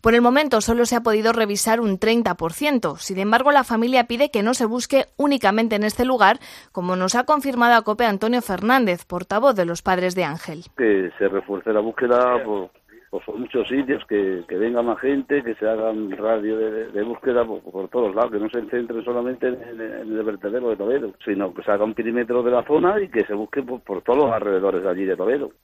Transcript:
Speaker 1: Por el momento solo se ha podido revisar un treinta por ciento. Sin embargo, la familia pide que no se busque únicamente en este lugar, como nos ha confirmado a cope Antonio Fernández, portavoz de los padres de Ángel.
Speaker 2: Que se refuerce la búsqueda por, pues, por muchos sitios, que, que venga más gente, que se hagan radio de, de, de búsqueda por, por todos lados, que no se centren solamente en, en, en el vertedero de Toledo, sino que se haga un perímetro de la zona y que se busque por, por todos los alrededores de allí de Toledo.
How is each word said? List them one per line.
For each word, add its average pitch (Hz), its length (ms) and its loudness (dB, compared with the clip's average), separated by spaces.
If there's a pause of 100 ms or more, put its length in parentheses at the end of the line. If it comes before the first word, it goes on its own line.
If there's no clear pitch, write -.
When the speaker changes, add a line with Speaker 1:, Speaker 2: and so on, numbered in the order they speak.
Speaker 1:
Por 226 120 4
el 240 80 6
momento 247 400 4
solo 233 240 2
se 240 100 -2
ha 226 60 0
podido 220 320 2
revisar 220 480 0
un 202 160 0
treinta 214 380 2
por 165 180 -4
ciento. 247 440 -2
Sin 190 220 -8
embargo, 233 320 4
la 277 120 6
familia 240 420 2
pide 262 260 0
que 208 120 0
no 233 100 2
se 247 120 0
busque 247 420 0 (100)
únicamente 226 580 2
en 208 80 0
este 214 220 0
lugar, 240 340 4 (320)
como 180 240 -4
nos 185 200 -2
ha 240 100 0
confirmado 247 500 2
a 226 80 4
cope 220 220 0
Antonio 220 360 0
Fernández, 202 640 0
portavoz 208 500 0
de 180 100 2
los 170 160 -6
padres 180 340 0
de 185 80 0
Ángel. 156 420 -8 (120)
Speaker 2:
Que 101 400 4
se 98 100 0
refuerce 98 460 -2
la 107 80 2
búsqueda 120 640 2
por, 101 260 -6 (420)
pues, - 140 -8
por 104 120 -10
muchos 117 300 -4
sitios, 135 400 -2
que, 95 400 -2
que 90 80 -8
venga 117 260 0
más 117 180 -2
gente, 139 420 -2
que 117 140 -6
se 107 120 -4
hagan 110 440 -4
radio 107 460 -2
de, 110 140 -2
de, 110 200 -8
de 104 120 -2
búsqueda 120 420 0
por, 101 160 -10
por 92 280 -10
todos 113 240 -2
lados, 117 180 0
que 107 80 -4
no 110 100 -4
se 113 200 -6
centren 113 340 -6
solamente 123 440 -4
en, 123 80 -2
en, 117 260 -14
en 110 360 -8
el 110 60 -4
vertedero 110 460 -4
de 107 60 -2
Toledo, 110 380 -4 (120)
sino 98 280 -4
que 92 100 -12
se 104 80 -2
haga 101 140 2
un 107 80 -6
perímetro 120 500 -2
de 123 80 2
la 120 120 2
zona 175 380 2
y 190 80 -6
que 107 160 0
se 104 80 -6
busque 110 300 -6
por, 123 180 -10
por 92 200 -8
todos 127 180 2
los 135 140 4
alrededores 98 500 0
de 95 60 0
allí 92 160 -2
de 92 100 0
Toledo. 113 360 -2 (120)